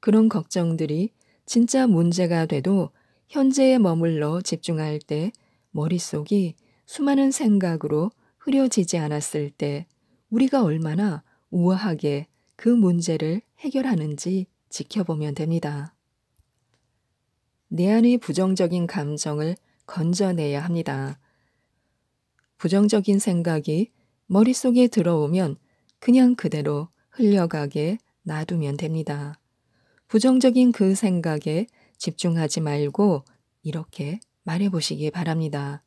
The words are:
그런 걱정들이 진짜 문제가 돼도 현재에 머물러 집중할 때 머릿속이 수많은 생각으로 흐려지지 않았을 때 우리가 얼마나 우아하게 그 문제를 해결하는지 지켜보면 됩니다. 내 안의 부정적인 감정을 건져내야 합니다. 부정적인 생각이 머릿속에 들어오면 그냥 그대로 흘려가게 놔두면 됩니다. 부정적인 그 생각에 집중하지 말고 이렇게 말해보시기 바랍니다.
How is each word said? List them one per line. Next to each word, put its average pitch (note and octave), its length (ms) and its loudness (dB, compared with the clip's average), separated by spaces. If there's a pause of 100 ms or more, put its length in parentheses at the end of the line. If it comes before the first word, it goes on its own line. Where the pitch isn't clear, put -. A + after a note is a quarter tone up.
그런 A3 280 4
걱정들이 E3 800 -2 (360)
진짜 B3 400 2
문제가 E3+ 600 2
돼도 D#3+ 440 0 (380)
현재에 C4+ 500 4
머물러 E3 640 2
집중할 D#3 600 -4
때 D#3 320 -4 (380)
머릿속이 E3 840 -2 (320)
수많은 C#4 440 2
생각으로 F3+ 800 0 (280)
흐려지지 B3+ 600 0
않았을 D3+ 520 -4
때 C#3+ 360 -6 (440)
우리가 C4 340 2
얼마나 D#3+ 580 -2 (280)
우아하게 F3 760 0 (300)
그 - 120 -2
문제를 E3+ 720 2 (200)
해결하는지 F#3 880 -4 (220)
지켜보면 D3+ 680 -6
됩니다. D#3 600 -4 (1700)
내 F3 240 0
안의 A#3+ 260 4
부정적인 F3+ 680 -2
감정을 D3+ 680 -6 (300)
건져내야 E3+ 720 -2
합니다. C#3+ 580 -6 (1400)
부정적인 G3+ 600 2
생각이 E3+ 720 -2 (360)
머릿속에 A#3+ 640 4
들어오면 E3+ 680 0 (420)
그냥 B3 360 6
그대로 D3 540 -4 (220)
흘려가게 E3+ 880 0 (240)
놔두면 D#3 540 -4
됩니다. D3+ 640 -6 (680)
부정적인 B3+ 640 4
그 F#3+ 220 2
생각에 E3+ 720 -2 (320)
집중하지 E3 600 -2
말고 D3 640 0 (380)
이렇게 D#3 580 -8 (240)
말해보시기 D#3+ 640 -2
바랍니다. D3+ 760 -6